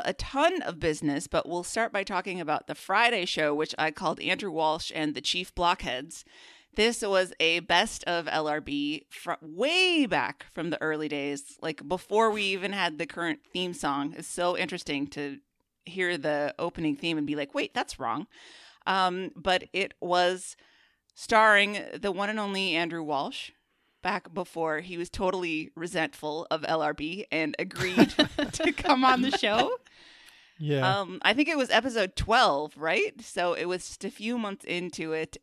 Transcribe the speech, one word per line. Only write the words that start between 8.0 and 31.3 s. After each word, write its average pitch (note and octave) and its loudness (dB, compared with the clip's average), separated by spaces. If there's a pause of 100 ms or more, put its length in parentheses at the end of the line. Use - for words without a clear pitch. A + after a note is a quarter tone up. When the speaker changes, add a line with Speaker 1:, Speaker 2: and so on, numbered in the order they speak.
Speaker 1:
of E3+ -2
L D3+ 0
R D3+ 0
B D3 -4
fr-, - -8
way D4 2
back D3 0
from E3+ -4
the D3 -2
early D#3 -2
days, C#3+ -6
like, D3+ -6
before G3+ 2
we G#3+ -2
even F#3+ -2
had F3 0
the E3 -2
current E3+ -4 (100)
theme F3+ -2
song. C#3+ -2
It's E3+ -10
so F3 0
interesting E3 -4
to C#3+ -8 (440)
hear F3+ -2
the D3 0
opening D#3+ -2
theme E3 -2
and D3 -2
be D3 -2
like, D3 -6
"Wait, - -4
that's - -4
wrong." A#2 -4 (580)
Um, F#3 0
but F3+ 2
it F#3 -2
was F3+ 2 (600)
starring G#3 6 (140)
the F#3+ -2
one G3+ -2
and A3 -2
only F#3+ 0
Andrew E3 -2
Walsh D3+ -4 (520)
back F3+ -4
before D#3+ -2
he F3+ -10
was F3 -6
totally F3+ -2
resentful E3 -4
of D#3 -2
L D#3+ 2
R D3+ 0
B E3 -8
and D#3 -2
agreed F#3 2 (220)
<laughs> C#4+ -2
to E4 2
come C#4 2
on B3+ 6
the C4+ 0
show. B3+ 2 (800)
Speaker 2:
Yeah. D3+ 2
Speaker 1:
Um, F#3 -6
I G3 6